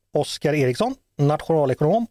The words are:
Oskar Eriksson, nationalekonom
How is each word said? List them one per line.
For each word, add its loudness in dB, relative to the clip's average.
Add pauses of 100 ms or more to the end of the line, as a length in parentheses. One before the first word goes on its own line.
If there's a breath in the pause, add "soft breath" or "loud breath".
(140)
Oskar -2
Eriksson, 0 (220)
nationalekonom 0